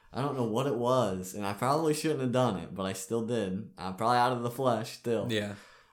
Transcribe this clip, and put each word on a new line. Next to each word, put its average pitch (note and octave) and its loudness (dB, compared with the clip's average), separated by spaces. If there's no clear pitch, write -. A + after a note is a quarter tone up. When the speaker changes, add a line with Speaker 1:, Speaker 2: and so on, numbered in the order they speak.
Speaker 1:
I A#2+ -4
don't C#3 -2
know B2+ 0
what A2+ 0
it C3+ 0
was, A#2 0
and G2+ -4
I G2+ -2
probably D3+ 2
shouldn't D3+ 0
have B2+ 0
done A#2+ 2
it, E2 -10
but F#2+ -4
I F#2+ -2
still A2+ -2
did. G#2+ -2
I'm F#2 -6
probably A#2 4
out B2 6
of A#2+ -2
the A#2+ -2
flesh A#2+ 0
still. A2+ -2
Speaker 2:
Yeah. G#2 -2